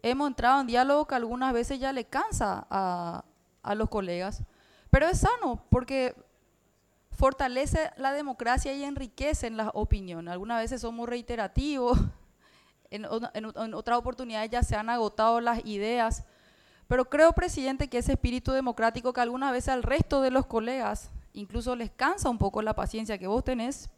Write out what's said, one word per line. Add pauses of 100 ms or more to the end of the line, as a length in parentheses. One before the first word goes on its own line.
Hemos
entrado
en
diálogo
que
algunas
veces
ya
le
cansa
a, (380)
a
los
colegas, (460)
pero
es
sano
porque (960)
fortalece
la
democracia
y
enriquecen
las
opiniones.
Algunas
veces
somos
reiterativos, (460)
<laughs>
en, (280)
en,
en
otras
oportunidades
ya
se
han
agotado
las
ideas, (640)
pero
creo,
presidente,
que
ese
espíritu
democrático
que
algunas
veces
al
resto
de
los
colegas (220)
incluso
les
cansa
un
poco
la
paciencia
que
vos
tenés